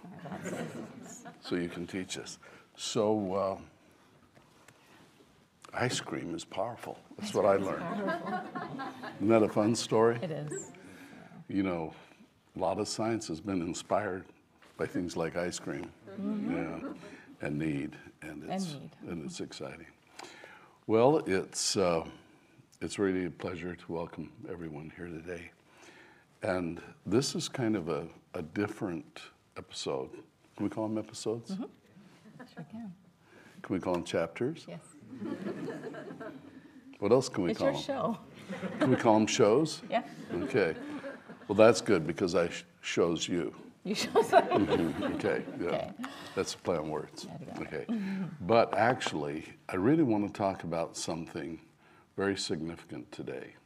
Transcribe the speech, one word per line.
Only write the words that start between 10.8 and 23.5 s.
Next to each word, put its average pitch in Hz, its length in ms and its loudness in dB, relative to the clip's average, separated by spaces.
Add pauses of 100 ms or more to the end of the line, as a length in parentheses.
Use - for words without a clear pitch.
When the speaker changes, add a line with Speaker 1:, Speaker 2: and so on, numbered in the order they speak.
Speaker 2:
You 98 140 0
know, 85 320 -2 (640)
a - 20 -8
lot 92 200 2
of 104 100 0
science 110 400 -2
has 80 120 -4
been 95 220 0
inspired 92 640 0 (520)
by 82 100 -2
things 90 300 -2
like 82 200 -2
ice 87 220 -2
cream. - 320 -6 (200)
Speaker 1:
Mm-hmm. 208 440 -2
Speaker 2:
Yeah, 160 380 -4 (480)
and 73 180 -2
need, 73 380 -2 (260)
and - 200 -10
Speaker 1:
And 156 100 -8
Speaker 2:
it's, 185 220 -4
Speaker 1:
need. - 160 -12 (180)
Speaker 2:
and 82 160 -6
it's - 160 -8
exciting. 76 460 -10 (1000)
Well, 120 400 8
it's, - 520 0
uh, 85 280 4 (760)
it's 85 160 -6
really 92 280 2
a 82 40 -4
pleasure 87 440 -8